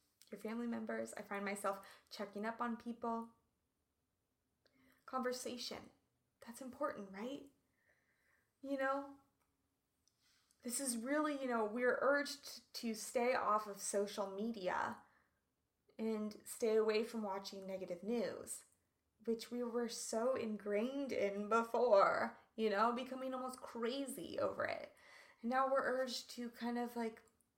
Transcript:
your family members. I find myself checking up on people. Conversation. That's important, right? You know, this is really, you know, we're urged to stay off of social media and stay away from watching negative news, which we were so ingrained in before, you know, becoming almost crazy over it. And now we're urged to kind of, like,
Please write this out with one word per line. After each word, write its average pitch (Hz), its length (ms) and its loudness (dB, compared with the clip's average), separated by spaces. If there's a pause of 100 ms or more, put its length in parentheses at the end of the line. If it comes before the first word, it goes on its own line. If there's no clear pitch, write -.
(320)
your 208 80 -10
family 233 280 -4
members. 226 500 -4
I - 40 -8
find 202 240 -4
myself 202 320 0 (380)
checking 202 300 -4
up 226 140 -2
on 240 160 0
people. 233 500 -4 (1800)
Conversation. 247 720 -4 (680)
That's 233 160 -12
important, 262 520 -4
right? 254 280 -6 (1200)
You 269 160 -2
know, 277 260 2 (1600)
this 247 160 -4
is 247 180 -2
really, 294 420 2
you 269 80 -2
know, 226 240 2
we're 247 300 4
urged 285 600 2 (200)
to 226 140 -2
stay 247 400 2
off 214 320 2
of 196 120 -8
social 202 560 -2
media 208 600 -2 (1000)
and 214 460 -2
stay 220 320 0
away 220 280 4
from 226 200 -4
watching 196 440 -6
negative 185 360 -6
news, 208 580 -2 (640)
which 226 260 -2
we 240 120 -4
were 233 260 -2
so 233 460 0
ingrained 226 760 0
in 202 380 0
before, 226 880 6 (180)
you 220 140 2
know, 220 260 4
becoming 262 380 -4
almost 262 280 -6
crazy 247 800 -4
over - 240 2
it. - 240 -4 (520)
And 233 100 -2
now 262 200 4
we're 262 300 2
urged - 340 -6
to 240 140 -8
kind 240 280 -4
of, 240 180 -2
like, 226 260 -4 (360)